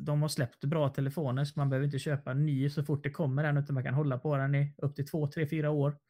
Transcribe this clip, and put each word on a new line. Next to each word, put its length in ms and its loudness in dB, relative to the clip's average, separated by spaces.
de 220 0
har 60 2
släppt 360 -2
bra 240 2
telefoner 560 -2
så 160 -4
man 100 2
behöver 160 2
inte 120 -2
köpa 320 -2
en 160 2
ny 240 2
så 140 -2
fort 200 0
det 60 -2
kommer 340 0
en, 120 2
utan 180 0
man 100 -2
kan 100 -2
hålla 240 2
på 180 0
den 180 0
i 240 0
upp 180 -4
till 100 -4
två, 200 -2
tre, 200 -2
fyra 240 0
år 260 2